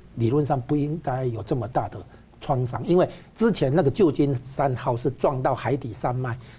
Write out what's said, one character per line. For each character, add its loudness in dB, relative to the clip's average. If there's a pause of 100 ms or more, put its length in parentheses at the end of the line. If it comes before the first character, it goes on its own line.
(160)
理 2
论 4
上 2
不 0
应 0
该 -2
有 -2
这 -2
么 0
大 -2
的 -12 (440)
创 0
伤， -6
因 4
为 4 (260)
之 2
前 0
那 4
个 2
旧 4
金 2 (120)
山 -2
号 -2
是 -2
撞 0
到 0
海 -2
底 -10
山 -4
脉， -6 (200)